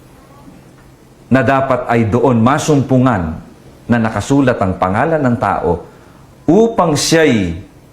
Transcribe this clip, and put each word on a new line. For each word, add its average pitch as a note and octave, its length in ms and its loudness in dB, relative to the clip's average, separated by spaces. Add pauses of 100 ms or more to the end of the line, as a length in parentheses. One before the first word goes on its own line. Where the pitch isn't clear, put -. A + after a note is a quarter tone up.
(1300)
na C3 80 2
dapat C3 480 -2
ay A#2 240 0
doon B2 320 2
masumpungan B2+ 880 0 (560)
na A#2 80 0
nakasulat A#2+ 640 0
ang F#2 160 -2
pangalan C#3 480 -2
ng B2 160 0
tao F2 480 -2 (640)
upang G3 400 2
siya'y A#2+ 720 0 (280)